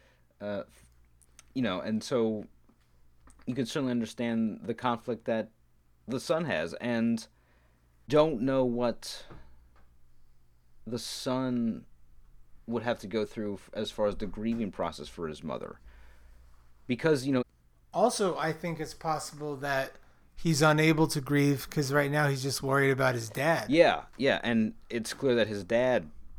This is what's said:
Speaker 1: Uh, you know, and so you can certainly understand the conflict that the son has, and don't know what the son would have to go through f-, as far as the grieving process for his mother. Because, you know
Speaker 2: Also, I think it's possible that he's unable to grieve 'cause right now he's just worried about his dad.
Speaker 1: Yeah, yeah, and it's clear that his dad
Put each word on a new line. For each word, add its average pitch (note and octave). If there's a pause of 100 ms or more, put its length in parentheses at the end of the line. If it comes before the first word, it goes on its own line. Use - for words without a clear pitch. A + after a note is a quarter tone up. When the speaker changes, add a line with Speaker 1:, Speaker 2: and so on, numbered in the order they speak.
(400)
Speaker 1:
Uh, G2+ (920)
you C3
know, F#2
and A2
so A2 (1000)
you B2+
can A#2+
certainly C3
understand A2+
the A2+
conflict A#2
that A2+ (580)
the B2+
son E3
has, E2
and A#2 (840)
don't D3+
know C3+
what A#2+ (1600)
the A2+
son B2 (840)
would A#2
have A#2
to -
go G#2+
through G#2
f-, -
as G#2+
far G#2+
as G2+
the G#2+
grieving G#2+
process E2
for E2+
his D2+
mother. G1+ (1080)
Because, C3
you C#3+
know B2+ (520)
Speaker 2:
Also, G3
I D3+
think D#3+
it's D3+
possible D3+
that C3+ (440)
he's D#3+
unable D#3
to D#3
grieve C#3+
'cause C#3
right C#3+
now D3
he's C3+
just C3+
worried C3+
about C3
his A2+
dad. C3
Speaker 1:
Yeah, C#3 (120)
yeah, B2
and A2+ (160)
it's A2+
clear C3
that A2+
his G#2
dad A2+ (280)